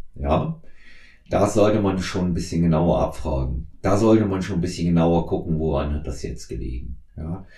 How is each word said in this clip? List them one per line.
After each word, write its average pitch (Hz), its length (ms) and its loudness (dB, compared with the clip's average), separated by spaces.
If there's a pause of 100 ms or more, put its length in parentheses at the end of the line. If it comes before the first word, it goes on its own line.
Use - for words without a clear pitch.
(160)
ja, 78 440 0 (680)
da 98 180 2
sollte 107 320 4
man 95 180 0
schon 90 280 -2
ein 87 80 0
bisschen 82 260 -2
genauer 85 400 4
abfragen. 67 680 -4 (120)
Da 98 160 2
sollte 110 300 6
man 95 160 -2
schon 95 160 -4
ein 82 40 0
bisschen 87 260 -2
genauer 85 380 4
gucken, 82 320 -2
woran 73 360 -2
hat 73 120 -4
das - 160 -8
jetzt - 260 -8
gelegen. - 480 -8 (200)
Ja? 80 300 -8 (120)